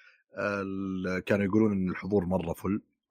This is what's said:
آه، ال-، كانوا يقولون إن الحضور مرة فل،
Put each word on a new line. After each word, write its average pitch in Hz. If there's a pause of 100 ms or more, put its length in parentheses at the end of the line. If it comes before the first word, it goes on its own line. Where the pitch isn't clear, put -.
(340)
آه، 101
ال-، 95
كانوا 101
يقولون 107
إن 92
الحضور 92
مرة 87
فل، 98 (300)